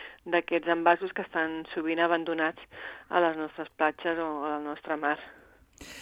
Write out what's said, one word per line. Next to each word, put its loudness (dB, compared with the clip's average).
d'aquests 2
envasos 4
que -2
estan -2
sovint 0
abandonats 0
a 4
les 2
nostres -6
platges 0
o -2
al -2
nostre -4
mar. 0